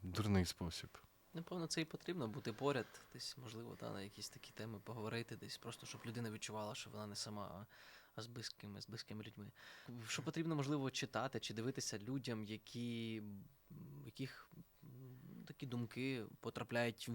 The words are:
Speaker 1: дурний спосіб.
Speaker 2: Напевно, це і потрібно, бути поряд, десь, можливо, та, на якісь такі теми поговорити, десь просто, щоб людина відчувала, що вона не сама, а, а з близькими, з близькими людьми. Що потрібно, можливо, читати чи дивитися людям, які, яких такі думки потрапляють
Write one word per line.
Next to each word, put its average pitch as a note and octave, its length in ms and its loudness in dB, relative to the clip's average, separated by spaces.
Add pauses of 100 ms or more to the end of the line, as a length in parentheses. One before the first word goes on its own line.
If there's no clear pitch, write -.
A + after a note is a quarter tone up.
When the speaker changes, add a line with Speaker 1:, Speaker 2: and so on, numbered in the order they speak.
Speaker 1:
дурний F#2+ 420 8
спосіб. - 520 -2 (360)
Speaker 2:
Напевно, E3 340 -2
це - 140 2
і D#3+ 40 0
потрібно, E3+ 420 0
бути A2 260 0
поряд, C3 320 6 (280)
десь, - 240 -6
можливо, A#2 380 -6
та, A2+ 160 -2
на G2 100 -2
якісь G2+ 280 -6
такі - 220 -12
теми A2 320 -4
поговорити, A2+ 520 -2
десь - 220 -6
просто, - 280 -6
щоб - 200 -6
людина A#2 260 0
відчувала, G#2+ 440 -2
що - 140 -6
вона G#2+ 180 -4
не G2+ 80 -4
сама, G2+ 380 -2
а, G2 120 -6 (500)
а A2 60 -4
з A#2 60 -6
близькими, G#2 540 -6
з F#2+ 60 -8
близькими G#2+ 360 -6
людьми. G#2+ 280 -8 (560)
Що - 140 2
потрібно, D#3+ 340 2
можливо, C#3 360 6
читати A#2+ 480 2
чи - 140 0
дивитися A2+ 460 2
людям, A#2 460 0
які, A2+ 800 0 (840)
яких - 440 -6 (1000)
такі - 140 -6
думки B2 600 2 (140)
потрапляють A#2+ 760 4